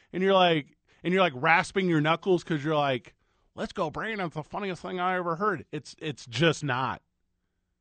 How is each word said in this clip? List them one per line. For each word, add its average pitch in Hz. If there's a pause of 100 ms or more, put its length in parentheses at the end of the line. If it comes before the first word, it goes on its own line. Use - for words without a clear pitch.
(140)
and 185
you're 190
like, 175 (260)
and 175
you're, 190
like, 175
rasping 170
your 160
knuckles 165
'cause 151
you're 156
like, 139 (380)
"Let's -
Go 170
Brandon's 190
the 156
funniest 185
thing 185
I 180
ever 170
heard." 190
It's, -
it's 151
just 139
not. 127 (800)